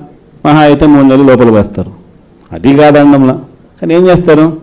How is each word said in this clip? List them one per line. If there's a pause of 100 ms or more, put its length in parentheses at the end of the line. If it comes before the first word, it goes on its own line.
(460)
మహా
అయితే
మూడు
నెలలు
లోపల
వేస్తారు. (600)
అది
కాదండంలా. (480)
కానీ
ఏం
చేస్తారు?